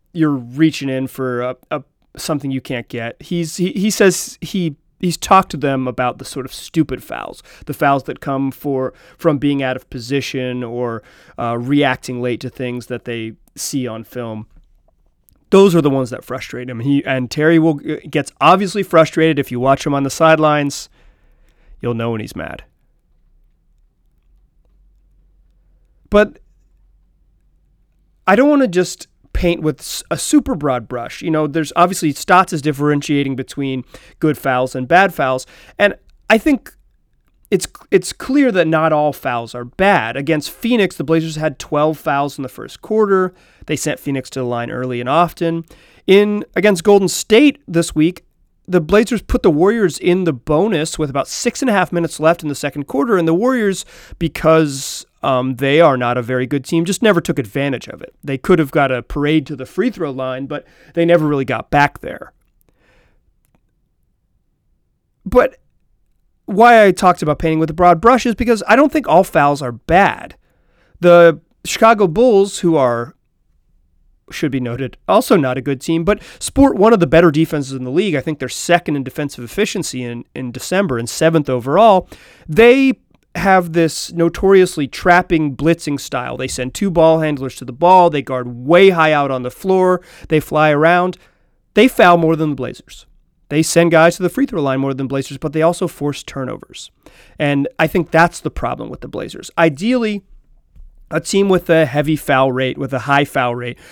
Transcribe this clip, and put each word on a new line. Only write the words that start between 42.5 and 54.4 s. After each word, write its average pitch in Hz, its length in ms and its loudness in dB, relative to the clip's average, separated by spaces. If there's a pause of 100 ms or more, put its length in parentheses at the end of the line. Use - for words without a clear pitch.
quarter. 196 540 0 (320)
They 151 100 -4
sent - 240 -6
Phoenix 135 300 -6
to 135 100 -8
the 131 60 -4
line 117 240 -6
early 123 300 -6
and 120 80 -8
often. 165 560 -2 (420)
In, 208 380 4 (120)
against 190 280 2
Golden 202 240 4
State 254 600 2
this 170 260 -2
week, 165 300 0 (420)
the 180 140 0
Blazers 202 400 0
put - 220 -2
the - 80 4
Warriors 185 480 2
in 180 260 0
the 165 80 0
bonus 156 640 -2
with 151 120 -4
about 135 180 -4
six - 320 -6
and 269 80 0
a 214 60 2
half 185 180 0
minutes 170 260 -2
left 160 240 2
in 156 60 -6
the 143 60 -4
second 143 300 -8
quarter, 240 340 0
and 165 100 0
the 160 60 2
Warriors, 214 500 0 (340)
because, 156 880 0 (160)